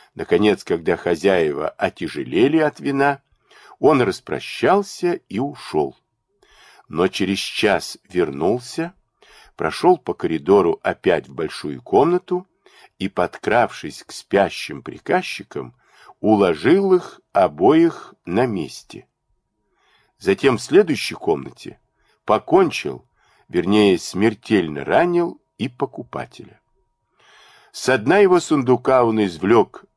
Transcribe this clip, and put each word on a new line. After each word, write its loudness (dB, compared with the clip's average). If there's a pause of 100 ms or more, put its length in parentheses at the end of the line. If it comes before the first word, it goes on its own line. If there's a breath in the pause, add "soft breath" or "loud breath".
(140 soft breath)
Наконец, 2
когда -2
хозяева 0
отяжелели -2
от -2
вина, -2 (560 soft breath)
он 4
распрощался -2 (140)
и -8
ушёл. -4 (920 soft breath)
Но 0
через -2
час -2 (120)
вернулся, -4 (640 soft breath)
прошёл 0
по -8
коридору 2
опять -2
в -20
большую -8
комнату 0 (520 soft breath)
и, -6
подкравшись -4
к -20
спящим -2
приказчикам, -8 (460 soft breath)
уложил 2
их -4 (120)
обоих 2 (100)
на -2
месте. -10 (1120)
Затем 0
в -8
следующей 0
комнате -6 (440)
покончил, 0 (440)
вернее, 2
смертельно -2
ранил 0 (160)
и -6
покупателя. -12 (1120 soft breath)
Со 0
дна 2
его 6
сундука 2
он 2
извлёк 0 (120)